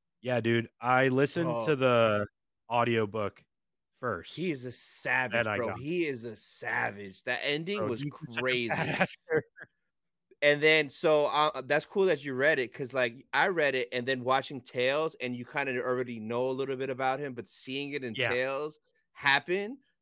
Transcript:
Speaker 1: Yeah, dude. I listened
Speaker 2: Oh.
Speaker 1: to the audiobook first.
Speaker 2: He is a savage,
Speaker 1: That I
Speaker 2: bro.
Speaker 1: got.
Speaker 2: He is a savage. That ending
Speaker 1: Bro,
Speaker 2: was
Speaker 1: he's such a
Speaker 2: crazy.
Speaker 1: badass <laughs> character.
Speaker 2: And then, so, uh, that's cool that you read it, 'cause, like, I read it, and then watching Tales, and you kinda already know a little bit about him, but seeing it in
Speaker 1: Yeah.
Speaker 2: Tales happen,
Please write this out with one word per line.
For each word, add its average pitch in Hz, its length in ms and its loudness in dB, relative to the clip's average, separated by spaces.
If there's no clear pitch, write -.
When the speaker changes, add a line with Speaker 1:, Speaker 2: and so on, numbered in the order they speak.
Speaker 1:
Yeah, 120 180 0
dude. 117 280 2
I 127 300 4
listened 131 500 2
Speaker 2:
Oh. - 20 -2
Speaker 1:
to 147 140 2
the 117 500 4
audiobook 110 720 0
first. 95 300 -6
Speaker 2:
He 170 160 -4
is 127 140 -8
a 123 60 -10
savage, 127 600 -4
Speaker 1:
That 117 160 2
I 104 120 -2
Speaker 2:
bro. 98 120 -2
Speaker 1:
got. 104 80 -8
Speaker 2:
He 165 280 -2
is 123 160 -6
a 113 120 -10
savage. 117 880 -6
That 123 200 -4
ending 165 440 -4
Speaker 1:
Bro, - 20 -2
Speaker 2:
was 120 140 -4
Speaker 1:
he's 147 100 -8
such 127 260 -2
a 127 60 2
Speaker 2:
crazy. 120 160 -2
Speaker 1:
badass 160 500 0
<laughs> - 60 -20
character. - 400 -4
Speaker 2:
And 147 200 4
then, 156 280 6
so, 151 380 4
uh, 143 340 2
that's 143 240 0
cool 196 200 2
that 147 200 2
you 139 80 -4
read 139 260 4
it, 120 140 -2
'cause, 131 200 -8
like, 123 400 -2
I 147 140 4
read 156 280 2
it, 127 160 0
and 123 160 -2
then 127 160 0
watching 131 380 0
Tales, 139 600 0
and 123 140 -4
you 120 100 -8
kinda 135 360 -4
already 123 380 -2
know 120 300 -2
a - 20 0
little 135 240 -4
bit 131 140 -4
about 131 300 -2
him, 143 140 -8
but 117 140 -12
seeing 139 460 -8
it 139 100 -6
in 117 120 -6
Speaker 1:
Yeah. 120 200 0
Speaker 2:
Tales 135 440 -4
happen, 180 640 0